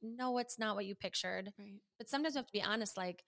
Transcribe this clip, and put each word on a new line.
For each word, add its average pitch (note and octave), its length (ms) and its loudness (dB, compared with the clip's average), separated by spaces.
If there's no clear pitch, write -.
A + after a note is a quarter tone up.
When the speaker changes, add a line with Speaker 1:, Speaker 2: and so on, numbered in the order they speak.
Speaker 1:
No, B3 380 0
it's A#3+ 200 0
not A3 160 2
what G3+ 120 0
you G3 80 -4
pictured. F#3+ 640 -2
Speaker 2:
Right. G3+ 240 -14
Speaker 1:
But A3+ 100 -8
sometimes D4 260 2
you C#4 40 2
have B3 80 -4
to - 60 -20
be G3+ 100 2
honest, G#3 340 2
like, F3+ 300 -2